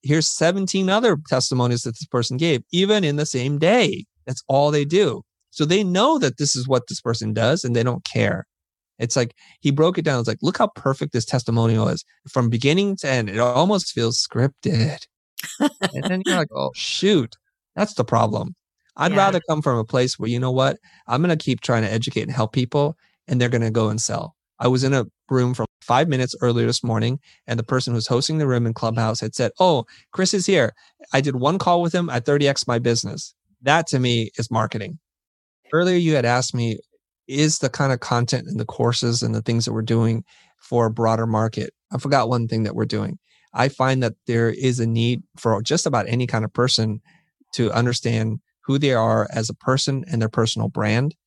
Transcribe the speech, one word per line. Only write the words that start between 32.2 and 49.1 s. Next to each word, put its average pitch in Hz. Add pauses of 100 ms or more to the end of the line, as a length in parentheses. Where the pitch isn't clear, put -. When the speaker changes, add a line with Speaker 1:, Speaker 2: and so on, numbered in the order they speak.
Speaker 1:
thirty 143
X 139
my 120
business." 120 (260)
That 151
to 143
me 120
is 117
marketing. 110 (760)
Earlier, 180
you 165
had 127
asked 120
me, 117 (480)
"Is 151
the 139
kind 135
of 120
content 120
and 113
the 113
courses 120
and 117
the 110
things 117
that 117
we're 110
doing 113 (340)
for 120
a 110
broader 113
market?" 110 (180)
I 131
forgot 135
one 120
thing 113
that 107
we're 113
doing. 107 (340)
I 123
find 131
that 113 (120)
there 117
is 127
a 113
need 117 (140)
for 110
just 143
about 120
any 120
kind 110
of -
person 113 (540)
to 117
understand 117 (260)
who 135
they 139
are 110